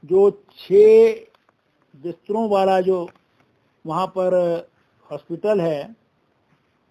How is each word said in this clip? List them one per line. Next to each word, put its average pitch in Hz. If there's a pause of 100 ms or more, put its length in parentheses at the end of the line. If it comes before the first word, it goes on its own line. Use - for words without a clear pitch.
जो 190
छह 214 (840)
बिस्तरों 202
वाला 190
जो 185 (760)
वहाँ 165
पर 185 (760)
हॉस्पिटल 170
है, 165 (960)